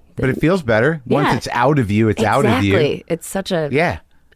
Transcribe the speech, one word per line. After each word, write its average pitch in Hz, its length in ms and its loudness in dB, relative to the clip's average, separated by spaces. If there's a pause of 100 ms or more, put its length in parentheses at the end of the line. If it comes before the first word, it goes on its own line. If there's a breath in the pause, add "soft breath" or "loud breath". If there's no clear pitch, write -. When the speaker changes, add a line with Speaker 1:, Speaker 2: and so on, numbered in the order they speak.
(160)
Speaker 1:
But 131 140 -2
it 131 100 -4
feels 170 240 0
better. 127 420 0
Once 131 240 0
Speaker 2:
Yeah. - 80 0
Speaker 1:
it's - 140 -8
out 135 280 2
of 101 120 0
you, 107 180 4
it's 104 140 0
out 110 220 2
of 113 180 2
you. 98 140 2
Speaker 2:
Exactly. - 300 -2
It's 165 200 -6
such 196 240 -8
a, 160 200 -2
Speaker 1:
Yeah. 139 280 0 (360)